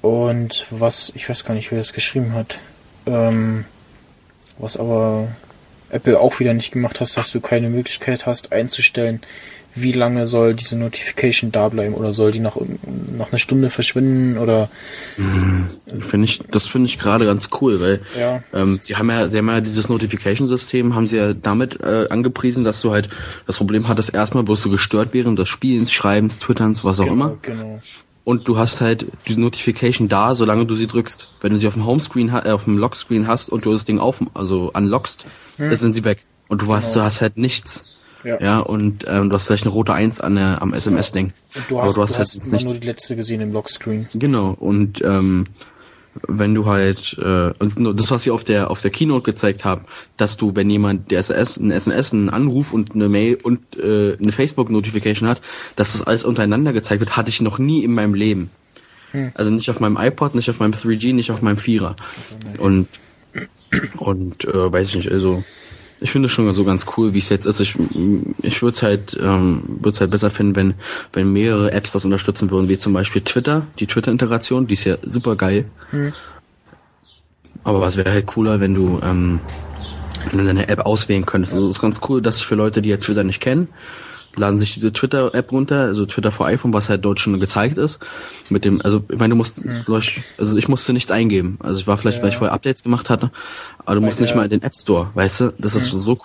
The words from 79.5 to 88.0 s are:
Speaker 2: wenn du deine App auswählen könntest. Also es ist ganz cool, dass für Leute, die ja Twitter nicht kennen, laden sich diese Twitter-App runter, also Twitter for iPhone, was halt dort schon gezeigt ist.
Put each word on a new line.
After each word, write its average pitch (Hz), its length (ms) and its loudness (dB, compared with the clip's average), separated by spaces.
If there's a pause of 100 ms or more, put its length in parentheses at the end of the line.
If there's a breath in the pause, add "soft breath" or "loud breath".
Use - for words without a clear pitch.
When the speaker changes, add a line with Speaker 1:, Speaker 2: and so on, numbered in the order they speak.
Speaker 2:
wenn 95 100 0
du 98 60 2
deine 95 220 2
App 104 180 0
auswählen 101 400 2
könntest. 92 280 0
Also 95 140 2
es - 100 0
ist - 40 -2
ganz 110 280 0
cool, 131 120 2
dass 113 200 0
für - 140 0
Leute, 107 260 2
die 104 80 0
ja 101 80 2
Twitter 104 260 0
nicht 95 160 -2
kennen, 156 300 0 (680 loud breath)
laden 101 220 2
sich 104 140 0
diese 110 200 0
Twitter-App 131 580 0
runter, 135 340 0
also 101 200 0
Twitter 104 260 -2
for - 160 -2
iPhone, 117 260 0
was 104 160 0
halt 98 160 0
dort 101 140 2
schon 98 200 0
gezeigt 104 380 0
ist. 151 220 -2 (500 loud breath)